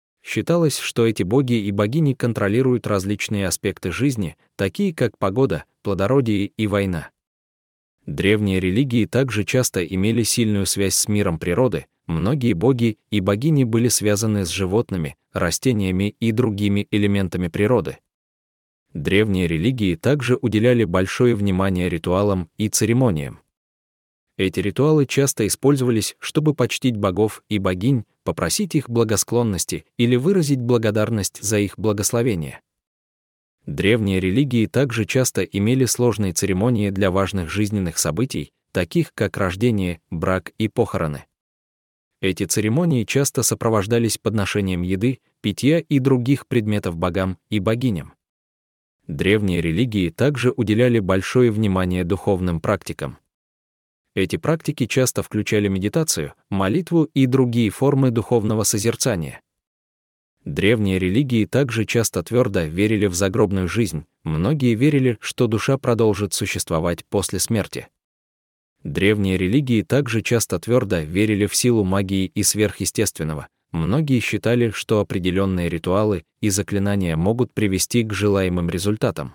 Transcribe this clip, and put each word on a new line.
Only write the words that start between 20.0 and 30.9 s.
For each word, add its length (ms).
уделяли 400
большое 540
внимание 520
ритуалам 680
и 120
церемониям. 720
Эти 240
ритуалы 460
часто 400
использовались, 720
чтобы 340
почтить 440
богов 520
и 100
богинь, 460
попросить 520
их 160
благосклонности 960
или 200
выразить 440
благодарность 800